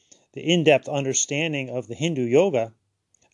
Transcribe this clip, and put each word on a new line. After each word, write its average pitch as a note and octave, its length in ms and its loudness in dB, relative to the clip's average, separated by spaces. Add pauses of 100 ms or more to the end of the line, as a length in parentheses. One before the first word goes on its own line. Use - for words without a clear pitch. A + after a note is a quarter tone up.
(340)
the - 80 -12
in-depth D#3 480 2
understanding C#3+ 800 -4
of A#2+ 180 -8
the A2+ 80 -14
Hindu C#3 280 -2
yoga B2 500 2 (600)